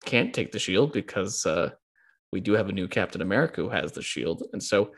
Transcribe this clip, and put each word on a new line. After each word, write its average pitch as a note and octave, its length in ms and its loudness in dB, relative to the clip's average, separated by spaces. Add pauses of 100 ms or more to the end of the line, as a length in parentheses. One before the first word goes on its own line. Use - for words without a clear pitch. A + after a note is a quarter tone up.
can't D3 300 2
take - 180 -2
the G#2+ 80 -4
shield A2+ 320 2
because, G2+ 540 -2
uh, E2 240 2 (600)
we F#2+ 100 -2
do G2+ 120 2
have G#2+ 160 4
a G2 40 -4
new F#2+ 160 -2
Captain F#2 340 0
America G#2 380 2
who E2+ 100 -2
has D#2 220 -2
the D2+ 100 -10
shield. - 500 -2
And G2 100 -6
so - 360 2